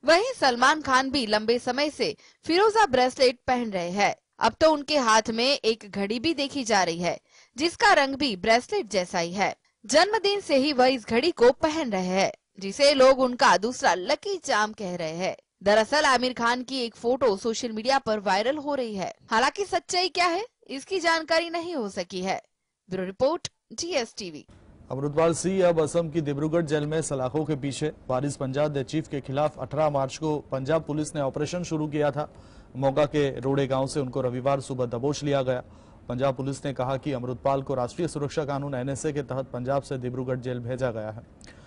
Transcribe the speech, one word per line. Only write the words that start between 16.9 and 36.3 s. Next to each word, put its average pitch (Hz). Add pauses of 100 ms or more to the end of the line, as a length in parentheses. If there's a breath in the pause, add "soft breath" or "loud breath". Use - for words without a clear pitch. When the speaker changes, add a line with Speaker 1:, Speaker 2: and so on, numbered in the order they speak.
Speaker 1:
फोटो 240
सोशल 226
मीडिया 233
पर 214
वायरल 208
हो 285
रही 240
है। 190 (180)
हालांकि 269
सच्चाई 359
क्या 349
है, 359 (240)
इसकी 277
जानकारी 330
नहीं 339
हो 226
सकी 180
है। 190 (480)
ब्यूरो 180
रिपोर्ट, 262 (260)
जीएसटीवी। 226 (460)
Speaker 2:
अमृतपाल 147
सिंह 185
अब 170
असम 165
की 165
डिब्रूगढ़ 151
जेल 147
में 156
सलाखों 139
के 156
पीछे। 139 (180)
वारिस 135
पंजाब 143
ने 139
चीफ 156
के 143
खिलाफ 147
अठारह 147
मार्च 135
को 156 (140)
पंजाब 139
पुलिस 151
ने 151
ऑपरेशन 147
शुरू 151
किया 147
था। 147 (500 loud breath)
मोगा 139
के 143 (100)
रोड़े 139
गांव 135
से 143
उनको 131
रविवार 127
सुबह 127
दबोच 123
लिया 143
गया। 127 (460 loud breath)
पंजाब 127